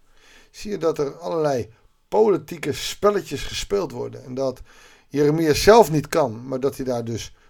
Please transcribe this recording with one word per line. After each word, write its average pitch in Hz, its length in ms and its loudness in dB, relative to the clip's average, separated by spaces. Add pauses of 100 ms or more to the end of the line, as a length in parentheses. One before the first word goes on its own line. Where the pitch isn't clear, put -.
(500)
Zie - 200 -12
je 196 80 -4
dat 156 200 -2
er 143 160 -4
allerlei 156 580 -4 (360)
politieke 185 640 0
spelletjes - 680 -2
gespeeld - 500 -4
worden 120 320 -12
en 127 100 -14
dat 131 260 -4 (480)
Jeremia 151 460 2
zelf 202 360 8
niet 151 180 -2
kan, 123 380 -2
maar 131 140 -6
dat 135 160 -2
hij 135 80 -8
daar 120 200 -4
dus 113 320 -8 (140)